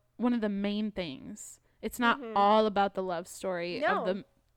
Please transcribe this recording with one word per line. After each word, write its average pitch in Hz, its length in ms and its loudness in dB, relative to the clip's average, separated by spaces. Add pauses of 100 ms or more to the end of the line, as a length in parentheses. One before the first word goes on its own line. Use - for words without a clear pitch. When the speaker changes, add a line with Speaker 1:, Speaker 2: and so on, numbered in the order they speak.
(180)
Speaker 1:
one 240 140 0
of 240 100 0
the 214 80 0
main 202 420 -2
things. - 680 -10 (220)
It's 226 160 -8
not 240 240 2
Speaker 2:
Mm-hmm. 226 160 -4
Speaker 1:
all 214 300 6
about 202 260 0
the 190 80 -4
love 180 260 -4
story 175 520 -4
Speaker 2:
No. 339 220 0
Speaker 1:
of 233 40 -4
the, 185 200 -2 (320)